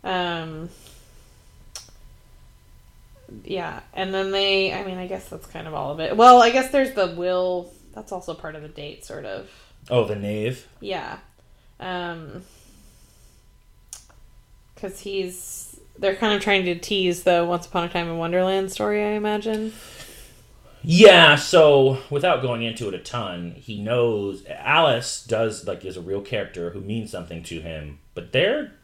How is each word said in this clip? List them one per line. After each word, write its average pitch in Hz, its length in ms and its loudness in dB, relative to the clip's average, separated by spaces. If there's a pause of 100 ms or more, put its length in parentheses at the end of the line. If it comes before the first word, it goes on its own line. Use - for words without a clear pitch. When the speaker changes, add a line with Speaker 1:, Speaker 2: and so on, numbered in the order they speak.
Speaker 1:
Um, 170 680 -6 (2750)
yeah, 175 360 -10 (140)
and 190 180 -8
then 190 200 -4
they, 196 400 0
I 196 120 -6
mean, 185 140 -10
I 180 80 -10
guess 185 220 -10
that's 170 180 -16
kind 165 200 -14
of 156 80 -12
all 147 180 -6
of 160 80 -8
it. 160 160 -2
Well, 247 260 8
I 233 80 4
guess 262 200 -2
there's 269 220 -2
the 180 240 -2
will, 180 560 -4 (220)
that's 220 180 -16
also 175 220 -10
part 156 200 -14
of 151 80 -16
the 151 60 -18
date, - 360 -16
sort - 200 -14
of. 98 240 -12 (420)
Speaker 2:
Oh, 120 140 4
the 104 120 -4
knave? 107 520 -6 (120)
Speaker 1:
Yeah. 190 380 -8 (600)
Um, 175 640 -10 (2250)
'cause 190 240 -12
he's, - 760 -8 (200)
they're 196 180 0
kind 214 180 2
of 196 80 -2
trying 196 240 2
to 175 120 -2
tease 180 460 -2
the 175 240 4
Once 175 180 -2
Upon 175 180 -2
a 170 40 -6
Time 170 200 -4
in 165 100 -6
Wonderland 185 520 0
story, 208 320 -2
I 208 100 -2
imagine. 214 600 -4 (1080)
Speaker 2:
Yeah, 175 540 10
so 139 640 6 (120)
without 147 320 0
going 120 200 -4
into 113 260 -6
it 92 60 -6
a 87 40 -10
ton, 87 580 -8
he 104 240 -12
knows, 107 680 0
Alice 147 760 0
does, 110 420 -2
like, 92 180 -8
is 95 120 -10
a 87 60 -12
real 98 180 -6
character 90 500 -8
who 98 120 -12
means 107 280 -8
something 85 340 -12
to 82 180 -12
him, 76 380 -12 (140)
but 85 180 -12
they're 226 400 -2 (120)